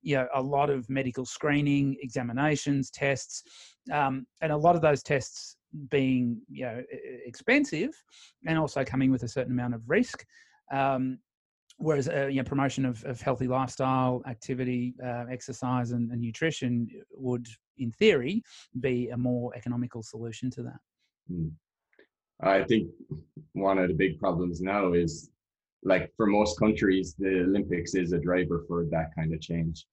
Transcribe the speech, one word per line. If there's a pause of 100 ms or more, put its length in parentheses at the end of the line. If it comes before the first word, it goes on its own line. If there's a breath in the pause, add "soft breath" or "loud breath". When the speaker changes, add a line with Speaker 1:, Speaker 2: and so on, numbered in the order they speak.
Speaker 1:
you
know,
a
lot
of
medical
screening,
examinations,
tests, (480 loud breath)
um, (140)
and
a
lot
of
those
tests (320)
being, (100)
you
know,
e-,
e-,
expensive (580 loud breath)
and
also
coming
with
a
certain
amount
of
risk. (460 soft breath)
Um, (580)
whereas,
uh,
you
know,
promotion
of,
of
healthy
lifestyle,
activity, (100)
uh,
exercise
and,
and
nutrition (240)
would, (320)
in
theory, (360 loud breath)
be
a
more
economical
solution
to
that. (500)
Speaker 2:
Hmm. (920 soft breath)
I
think (640)
one
of
the
big
problems
now
is, (520)
like,
for
most
countries,
the
Olympics
is
a
driver
for
that
kind
of
change.